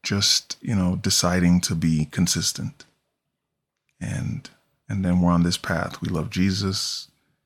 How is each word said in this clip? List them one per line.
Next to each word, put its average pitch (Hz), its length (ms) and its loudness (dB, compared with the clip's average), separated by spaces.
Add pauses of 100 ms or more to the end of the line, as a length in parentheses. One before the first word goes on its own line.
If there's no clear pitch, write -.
just, - 580 -2
you - 140 -4
know, 92 220 2
deciding 90 640 2
to - 120 -4
be 78 360 2
consistent. - 760 -2 (1120)
And, - 520 -6 (360)
and 101 160 -4
then 90 200 4
we're 87 100 4
on 87 120 4
this 85 120 0
path. - 460 -4
We 82 60 -4
love 82 200 -2
Jesus, 95 800 -2 (380)